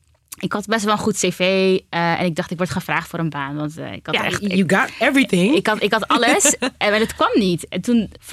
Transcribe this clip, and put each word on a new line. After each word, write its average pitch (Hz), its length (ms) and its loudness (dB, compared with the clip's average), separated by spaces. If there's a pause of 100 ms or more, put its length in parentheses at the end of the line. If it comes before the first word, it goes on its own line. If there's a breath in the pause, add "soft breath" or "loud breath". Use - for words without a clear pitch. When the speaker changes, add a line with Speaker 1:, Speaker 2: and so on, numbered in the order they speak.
(380)
Speaker 1:
ik - 140 -6
had 208 140 -4
best 214 180 -2
wel 214 80 2
een 208 60 2
goed - 200 0
C 180 140 0
V, - 60 -10 (500)
eh, 170 320 0
en 180 40 0
ik 175 120 0
dacht, 175 140 -4
"Ik 180 60 -6
word 180 140 -2
gevraagd 165 380 -4
voor 175 100 -8
een 165 120 -2
baan." 143 260 -6
Want, 151 200 -6
eh, 139 160 -12
ik - 140 -16
had 160 80 -2
Speaker 2:
Ja, 202 100 0
Speaker 1:
echt, - 160 -4
Speaker 2:
you 202 120 -4
Speaker 1:
ik, 185 200 2
Speaker 2:
got 190 180 2 (100)
everything. 208 540 2
Speaker 1:
ik 381 120 2
had, 220 160 0
ik 208 100 0
had 220 160 0
alles, 277 500 4
Speaker 2:
<laughs> - 0 -
Speaker 1:
en, 247 320 -2
maar 208 100 2
het 220 140 -2
kwam 349 200 2
niet. 190 340 0
En - 120 -6
toen 226 300 0 (220)